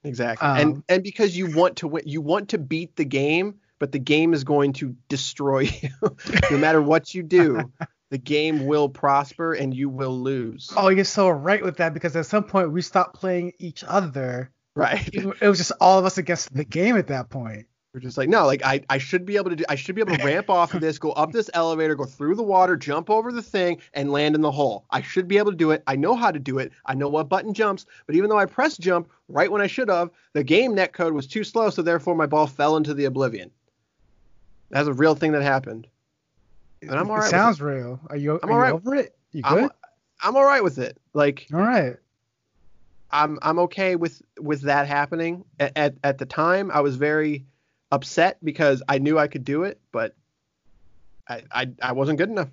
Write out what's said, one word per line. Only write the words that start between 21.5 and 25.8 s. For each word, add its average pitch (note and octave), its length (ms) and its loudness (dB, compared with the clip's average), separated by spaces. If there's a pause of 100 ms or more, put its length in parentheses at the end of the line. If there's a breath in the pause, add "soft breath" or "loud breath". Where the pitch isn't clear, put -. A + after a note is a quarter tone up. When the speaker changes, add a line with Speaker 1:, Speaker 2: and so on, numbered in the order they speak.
Speaker 1:
elevator, D#3+ 400 0
go C#3 120 -4
through C#3+ 280 -4
the G#3+ 80 -2
water, F#3 340 4
jump D3 360 -4
over A3 200 0
the A#3+ 120 -8
thing, F3 340 -2 (160 soft breath)
and C#3+ 180 -4
land D3 220 2
in D3+ 80 2
the D3+ 80 2
hole. C3+ 400 -2
I C3 140 -2
should F#3 240 -4
be G3 100 2
able G#3 140 2
to E3+ 60 -8
do D#3+ 120 2
it. D#3 160 0